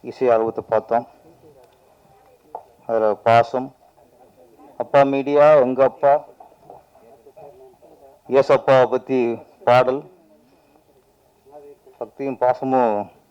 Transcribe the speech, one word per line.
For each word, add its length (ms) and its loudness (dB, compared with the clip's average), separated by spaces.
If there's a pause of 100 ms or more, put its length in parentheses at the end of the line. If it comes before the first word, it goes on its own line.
இசை 240 -4
ஆல்பத்தை 300 -4 (100)
பார்த்தோம். 320 -4 (1800)
அதுல 200 -2 (200)
பாசம், 400 0 (1160)
அப்பா 180 0 (120)
மீடியா, 320 0 (200)
எங்க 240 -2
அப்பா, 240 0 (2250)
ஏசப்பாவை 520 2
பத்தி 260 -4 (500)
பாடல், 320 2 (2000)
பக்தியும் 420 -10
பாசமும் 540 -2 (340)